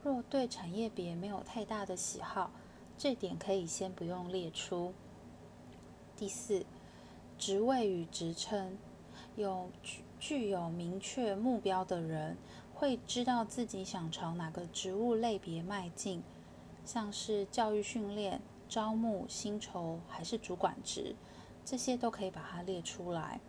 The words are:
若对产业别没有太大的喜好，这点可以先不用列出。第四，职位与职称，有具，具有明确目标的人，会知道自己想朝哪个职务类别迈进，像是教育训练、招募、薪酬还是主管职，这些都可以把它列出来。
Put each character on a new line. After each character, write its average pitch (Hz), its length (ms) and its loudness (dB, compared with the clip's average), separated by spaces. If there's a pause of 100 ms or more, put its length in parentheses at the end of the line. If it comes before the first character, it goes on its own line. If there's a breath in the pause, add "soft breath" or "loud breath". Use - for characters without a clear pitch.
若 262 180 4
对 262 240 4
产 180 260 -4
业 220 160 0
别 175 280 -2
没 180 100 -2
有 202 160 -2
太 214 220 -4
大 208 200 0
的 185 120 -2
喜 - 260 -2
好， 180 300 0 (440 loud breath)
这 269 200 4
点 170 200 0
可 190 160 2
以 185 140 4
先 190 260 -2
不 175 120 -4
用 180 260 -2
列 180 180 0
出。 180 460 0 (1200)
第 202 120 -4
四， - 360 2 (720 loud breath)
职 196 240 4
位 240 300 6
与 175 140 2
职 165 280 -2
称， 190 460 -2 (560 loud breath)
有 185 360 0 (120)
具， - 220 -8 (160)
具 247 300 0
有 175 200 2
明 175 300 0
确 214 340 2
目 226 240 6
标 185 260 6
的 180 160 2
人， 160 360 0 (360 loud breath)
会 269 240 4 (120)
知 247 160 2
道 240 200 6
自 226 220 0
己 190 180 -4
想 170 280 -2
朝 170 240 0
哪 165 160 0
个 175 160 -2
职 185 260 -2
务 226 220 6
类 226 200 4
别 165 280 -2
迈 185 240 -2
进， 175 340 -2 (640 loud breath)
像 208 280 -2
是 208 340 2
教 214 280 4
育 208 80 4
训 202 320 0
练、 202 260 0 (280)
招 220 260 2
募、 226 340 4
薪 208 320 -2
酬 170 480 -2
还 - 160 -6
是 233 140 0
主 185 180 -2
管 175 260 4
职， - 320 -2 (500 loud breath)
这 269 120 -2
些 247 200 4
都 240 140 4
可 202 140 -2
以 185 60 0
把 165 120 -8
它 170 200 -6
列 180 200 0
出 175 300 -4
来。 160 360 -2